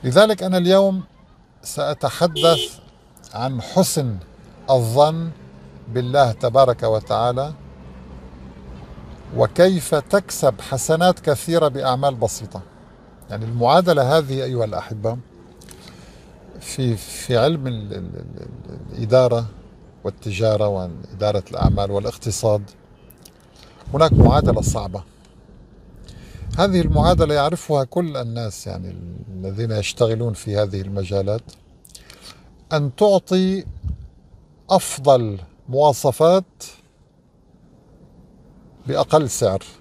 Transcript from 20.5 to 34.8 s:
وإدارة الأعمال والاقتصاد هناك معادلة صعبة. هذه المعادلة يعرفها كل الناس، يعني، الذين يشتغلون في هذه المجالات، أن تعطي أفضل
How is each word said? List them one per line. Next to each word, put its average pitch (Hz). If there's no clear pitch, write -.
وإدارة 95
الأعمال 101
والاقتصاد 107
هناك 156
معادلة -
صعبة. 98
هذه 185
المعادلة 156
يعرفها 143
كل 160
الناس، 117
يعني، 90
الذين 98
يشتغلون 110
في 101
هذه 98
المجالات، 98
أن 147
تعطي 190
أفضل 131